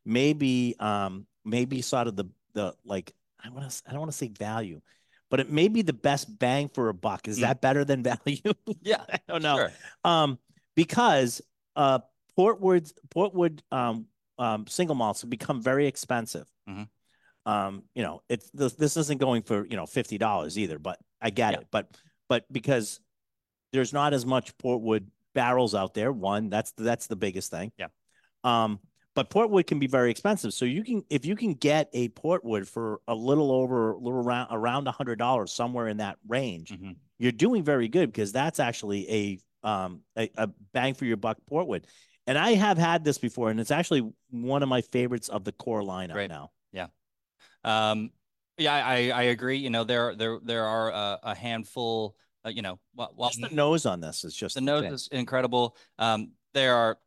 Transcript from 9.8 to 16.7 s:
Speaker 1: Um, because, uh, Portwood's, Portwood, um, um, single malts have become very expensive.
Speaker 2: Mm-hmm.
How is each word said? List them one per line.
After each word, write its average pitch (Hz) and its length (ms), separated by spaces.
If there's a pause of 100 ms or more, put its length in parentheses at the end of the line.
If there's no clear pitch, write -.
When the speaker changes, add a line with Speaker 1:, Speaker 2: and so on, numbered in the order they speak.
Speaker 1:
Um, 156 340 (380)
because, 160 680 (340)
uh, 135 240 (380)
Portwood's, 185 560 (200)
Portwood, 175 480 (100)
um, 117 340 (340)
um, 110 260
single 160 300
malts 110 260
have 120 80
become 123 320
very 135 240
expensive. 117 600 (200)
Speaker 2:
Mm-hmm. 101 160 (680)